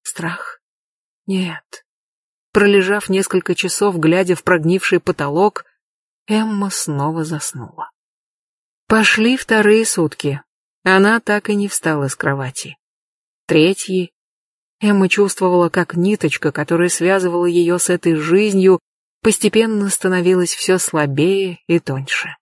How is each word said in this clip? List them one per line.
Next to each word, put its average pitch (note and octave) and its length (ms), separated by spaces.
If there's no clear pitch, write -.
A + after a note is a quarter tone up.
Страх? - 580
Нет. F#3 580
Пролежав G3+ 580
несколько F#3 440
часов, F#3 460
глядя F3 360
в - 80
прогнивший F3 560
потолок, E3+ 680
Эмма G#3+ 440
снова D#3 520
заснула. - 680
Пошли A3 500
вторые A3 480
сутки. D3 560
Она G3 360
так G#3 300
и G#3 60
не G3+ 120
встала D3+ 400
с - 80
кровати. C#3 640
Третьи. F3+ 680
Эмма G3+ 280
чувствовала, F#3 600
как E3+ 260
ниточка, E3+ 560
которая E3+ 380
связывала F3 560
ее F3 320
с - 120
этой F3 260
жизнью, F#3 640
постепенно G#3+ 680
становилась F3+ 640
все F#3 260
слабее E3 880
и E3+ 120
тоньше. - 640